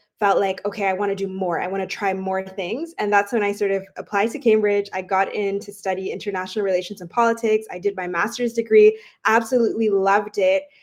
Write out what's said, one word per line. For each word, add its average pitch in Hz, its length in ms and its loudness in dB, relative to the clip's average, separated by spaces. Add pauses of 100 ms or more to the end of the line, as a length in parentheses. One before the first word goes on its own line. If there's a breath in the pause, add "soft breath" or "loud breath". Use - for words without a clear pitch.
(200 soft breath)
felt 196 200 2
like, 196 260 -2
"Okay, 202 220 -2
I 190 60 0
wanna 196 220 -2
do 190 120 -4
more. 185 340 -4
I 180 60 -4
wanna 190 180 -4
try 190 300 -4
more 190 280 -4
things." 196 540 -8
And 208 160 -2
that's 202 180 2
when 220 120 0
I 202 80 -2
sort 202 180 -2
of 196 160 -2 (100)
applied 208 360 -2
to - 80 -10
Cambridge. 208 540 2
I 185 100 -6
got 190 320 0
in 202 240 -2
to 202 120 -12
study 190 380 -6
international 190 560 -6
relations 185 340 -2
and 175 120 -14
politics. 226 580 2
I 180 80 -12
did 190 180 -2
my 180 120 -6
master's 226 460 -2
degree, 214 460 6 (260 loud breath)
absolutely 226 680 2
loved 196 480 2
it. 190 240 2 (200 soft breath)